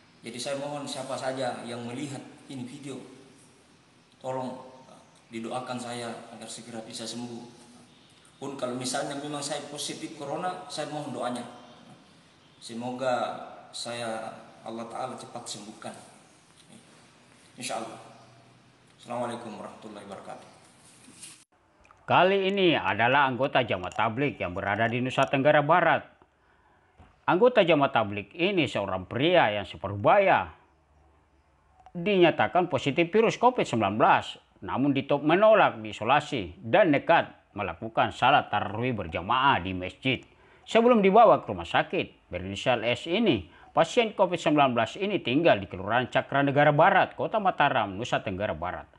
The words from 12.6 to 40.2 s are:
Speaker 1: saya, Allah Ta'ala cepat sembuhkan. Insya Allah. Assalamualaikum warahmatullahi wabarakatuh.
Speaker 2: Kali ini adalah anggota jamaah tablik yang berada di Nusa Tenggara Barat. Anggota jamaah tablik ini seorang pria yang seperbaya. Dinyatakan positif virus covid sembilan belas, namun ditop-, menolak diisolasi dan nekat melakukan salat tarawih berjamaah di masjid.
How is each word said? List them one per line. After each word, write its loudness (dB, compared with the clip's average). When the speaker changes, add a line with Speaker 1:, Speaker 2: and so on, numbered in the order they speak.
Speaker 1:
saya, -8
Allah -10
Ta'ala -8
cepat -16
sembuhkan. -14
Insya -8
Allah. -12
Assalamualaikum -8
warahmatullahi -16
wabarakatuh. -16
Speaker 2:
Kali 4
ini 4
adalah 2
anggota 0
jamaah -4
tablik -2
yang -6
berada 0
di -2
Nusa 0
Tenggara 4
Barat. 2
Anggota 4
jamaah 4
tablik -2
ini 0
seorang -4
pria 4
yang -4
seperbaya. 2
Dinyatakan 2
positif 0
virus 4
covid 2
sembilan 0
belas, 2
namun 0
ditop-, 0
menolak 6
diisolasi -2
dan 4
nekat 4
melakukan -4
salat 4
tarawih -2
berjamaah 0
di -4
masjid. -4